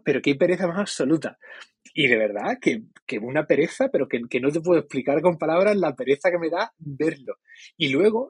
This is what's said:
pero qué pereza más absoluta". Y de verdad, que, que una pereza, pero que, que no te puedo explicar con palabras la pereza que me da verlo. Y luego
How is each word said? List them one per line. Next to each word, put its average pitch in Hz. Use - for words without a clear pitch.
pero 131
qué 143
pereza 180
más 170
absoluta". 151
Y 147
de 120
verdad, 110
que, 117
que 113
una 131
pereza, 165
pero 147
que, 120
que 127
no 131
te 165
puedo 170
explicar 139
con 170
palabras 180
la 160
pereza 135
que 175
me 165
da 185
verlo. 143
Y 151
luego 214